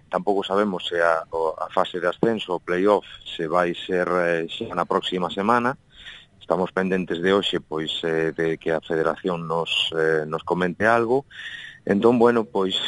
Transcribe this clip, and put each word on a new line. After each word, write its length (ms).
Tampouco 400
sabemos 400
se 160
a, 320
o, 220
a 100
fase 320
de 80
ascenso, 480
o 80
playoff, 400
se 240
vai 240
ser, 320
eh, 400
xa 240
na 160
próxima 400
semana. 480
Estamos 320
pendentes 480
de 140
hoxe, 260
pois, 320
eh, 240
de 240
que 160
a 80
federación 680
nos, 420
eh, 320
nos 240
comente 400
algo. 380
Entón, 360
bueno, 280
pois, 320